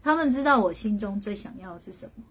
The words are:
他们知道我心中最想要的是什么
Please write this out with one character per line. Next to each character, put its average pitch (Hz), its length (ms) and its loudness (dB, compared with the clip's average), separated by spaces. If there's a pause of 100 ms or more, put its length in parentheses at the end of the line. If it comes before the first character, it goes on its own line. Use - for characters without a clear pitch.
他 302 140 4
们 294 160 4
知 269 100 2
道 285 160 6
我 185 140 4
心 208 260 -2
中 202 220 -4
最 202 160 -6
想 - 220 -14
要 185 160 -14
的 170 60 -16
是 - 120 -16
什 - 240 -14
么 226 140 -18